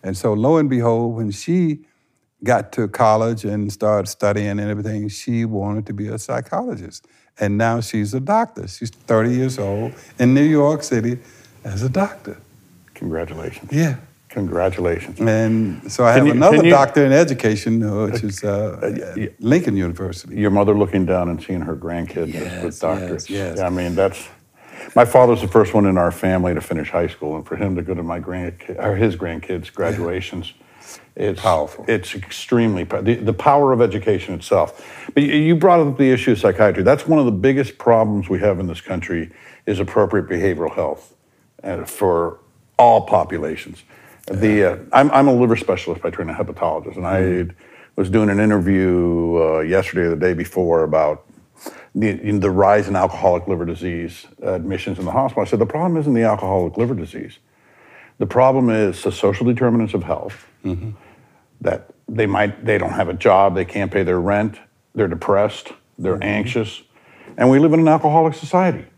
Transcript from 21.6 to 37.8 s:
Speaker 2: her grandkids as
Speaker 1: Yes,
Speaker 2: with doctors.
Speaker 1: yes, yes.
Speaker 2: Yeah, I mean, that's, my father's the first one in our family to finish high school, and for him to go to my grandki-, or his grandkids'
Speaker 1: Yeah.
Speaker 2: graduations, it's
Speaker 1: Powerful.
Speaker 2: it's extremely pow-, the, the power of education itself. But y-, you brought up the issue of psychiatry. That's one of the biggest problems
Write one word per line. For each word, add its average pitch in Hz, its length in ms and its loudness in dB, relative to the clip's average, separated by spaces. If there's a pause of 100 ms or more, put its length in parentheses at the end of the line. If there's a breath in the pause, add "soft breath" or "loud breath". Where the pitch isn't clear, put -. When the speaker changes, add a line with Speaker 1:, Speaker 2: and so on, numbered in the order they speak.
Speaker 2:
her 78 140 -8
grandkids 85 600 -8
as 78 80 -8
Speaker 1:
Yes, 87 200 -10
Speaker 2:
with 82 160 -8
doctors. 85 500 -6
Speaker 1:
yes, - 0 -
yes. 95 280 -6
Speaker 2:
Yeah, 92 80 -2
I 87 60 -2
mean, 90 240 -4
that's, 95 320 -2 (680 loud breath)
my 120 100 8
father's 120 360 6
the 101 60 -4
first 98 260 4
one 104 140 4
in 92 100 2
our 87 140 2
family 90 420 0
to 76 80 -4
finish 78 300 -8
high 87 160 0
school, 78 280 -8
and 78 120 -10
for - 80 -8
him 98 220 -4
to 87 40 -4
go 87 140 -6
to 85 80 -8
my 85 160 -6
grandki-, 87 580 -10
or 101 180 -2
his 101 200 0
grandkids' 85 500 -8
Speaker 1:
Yeah. - 80 -20
Speaker 2:
graduations, 87 800 -6 (640 loud breath)
it's 98 260 -4
Speaker 1:
Powerful. 80 460 0
Speaker 2:
it's 107 260 -2
extremely 101 720 -2
pow-, 98 160 -6
the, 113 140 2
the 113 180 -2
power 139 380 4
of 120 100 2
education 101 540 0
itself. 82 500 -2 (300 loud breath)
But 143 80 4
y-, 143 60 2
you 151 260 2
brought 175 240 6
up 143 180 0
the 135 140 4
issue 120 220 2
of 101 60 0
psychiatry. 98 440 4
That's 135 240 2
one 160 100 4
of 139 80 4
the 120 60 2
biggest 131 480 0
problems 107 500 2